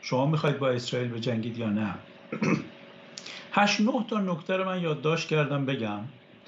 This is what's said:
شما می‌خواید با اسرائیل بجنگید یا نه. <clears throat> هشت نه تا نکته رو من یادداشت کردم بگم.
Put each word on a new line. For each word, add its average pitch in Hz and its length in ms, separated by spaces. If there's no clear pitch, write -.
شما 131 240
می‌خواید 156 340
با 135 100
اسرائیل 123 420
بجنگید 117 460
یا 110 120
نه. 104 260
<clears throat> - 840
هشت 202 280
نه 233 280
تا 214 100
نکته 185 380
رو 190 80
من 185 160
یادداشت 156 480
کردم 143 360
بگم. 110 340